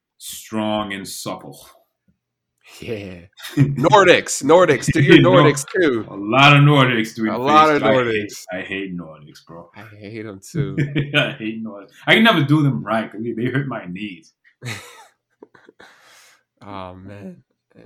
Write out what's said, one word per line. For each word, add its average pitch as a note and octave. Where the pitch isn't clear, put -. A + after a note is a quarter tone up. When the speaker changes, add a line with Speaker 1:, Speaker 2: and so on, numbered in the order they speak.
Speaker 1:
strong G#2+
and G2
supple. -
Speaker 2:
Yeah. F#2+
Speaker 1:
<laughs> -
Speaker 2:
Nordics, C#3+
Nordics, D3+
do D#3+
your D#3+
Speaker 1:
<laughs> -
You C#3
know, E3+
Speaker 2:
Nordics D3
too. C#3
Speaker 1:
a G2
lot C3
of C#3+
Nordics B2
doing A2
Speaker 2:
A A2
lot D3+
of C#3+
Speaker 1:
phase A2
two. F#2
I F#2
hate, -
Speaker 2:
Nordics. -
Speaker 1:
I -
hate F#2+
Nordics, D#2
bro. E2+
Speaker 2:
I G#2
hate G#2+
'em G2
too. -
Speaker 1:
<laughs> C#3+
I A#2+
hate A2
Nordics. G2+
I D#3+
can A3
never F3+
do D3+
them C3+
right A2
'cause G#2
they, A#2
they A2+
hurt C3+
my A2
knees. F2+
Speaker 2:
<laughs> A#2
Oh, F#2+
man. G2+